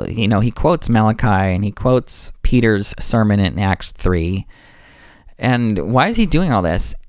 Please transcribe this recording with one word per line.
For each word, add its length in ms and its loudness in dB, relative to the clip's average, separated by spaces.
you 200 -2
know, 140 2
he 100 0
quotes 380 0
Malachi 380 2
and 360 0
he 80 -2
quotes 640 -2
Peter's 560 2
sermon 400 2
in 200 0
Acts 320 -2
three. 540 -2
And 560 -2
why 140 4
is 100 -4
he 80 2
doing 260 0
all 120 2
this? 300 -2